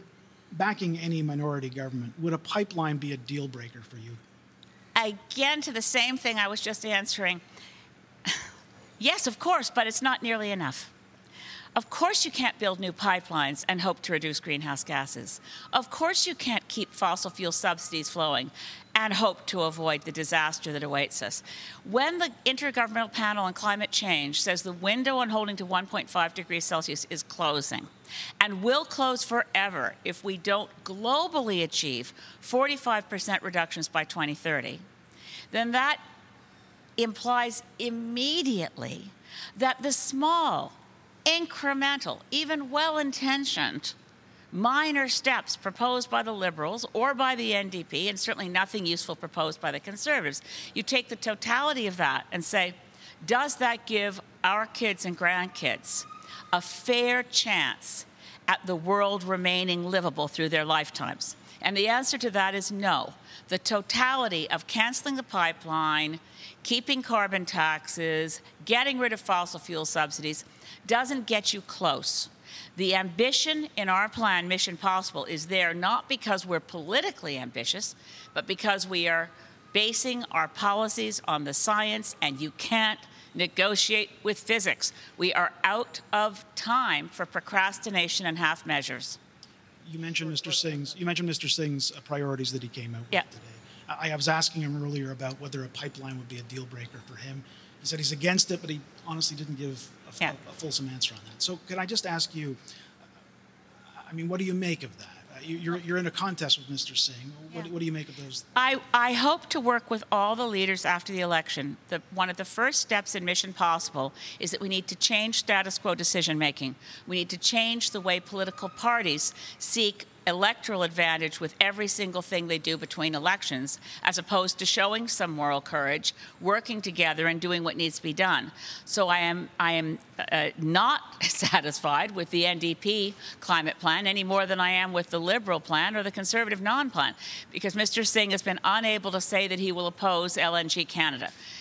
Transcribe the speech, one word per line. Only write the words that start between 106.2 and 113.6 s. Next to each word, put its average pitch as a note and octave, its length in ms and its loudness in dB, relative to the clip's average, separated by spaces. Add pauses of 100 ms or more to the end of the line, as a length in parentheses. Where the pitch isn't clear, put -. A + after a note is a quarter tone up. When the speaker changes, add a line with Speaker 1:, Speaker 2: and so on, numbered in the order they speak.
Speaker 1:
with C3+ 100 -14
Mister C3+ 240 -4
Singh. C3 400 -2 (200)
What, E3 120 -6
Speaker 2:
Yeah. E3+ 60 -10
Speaker 1:
what E3+ 80 -4
do E3 60 0
you D#3+ 60 0
make D#3 160 -6
of C3+ 160 -16
those? C3 200 -8 (120)
Speaker 2:
I, C4 240 6 (140)
I B3 200 6
hope C#4+ 340 4
to D#4+ 120 -2
work A#3+ 300 2
with A3 220 -2
all G#3 240 4
the A#3+ 120 0
leaders F#3+ 380 2
after F3 260 2
the F#3 100 -2
election. D#3+ 560 0 (120)
The, E3 220 -2
one F#3 180 2
of F3+ 80 -6
the F#3+ 80 -6
first B3+ 360 2
steps G3+ 340 0
in F3+ 100 -4
Mission F3+ 260 0
Possible E3 640 0 (260)